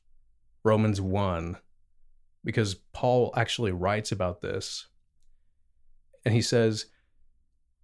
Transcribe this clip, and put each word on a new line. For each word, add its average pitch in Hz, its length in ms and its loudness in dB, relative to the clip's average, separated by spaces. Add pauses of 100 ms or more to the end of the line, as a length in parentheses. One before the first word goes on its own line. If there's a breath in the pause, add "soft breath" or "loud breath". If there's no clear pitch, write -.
(640)
Romans 107 360 4
one 92 560 -2 (880)
because 104 320 0 (160)
Paul 123 440 2
actually 113 360 -2
writes 98 400 -2
about 92 280 -4
this. - 460 -8 (1400)
And 117 80 2
he 117 100 4
says, 113 440 0 (960)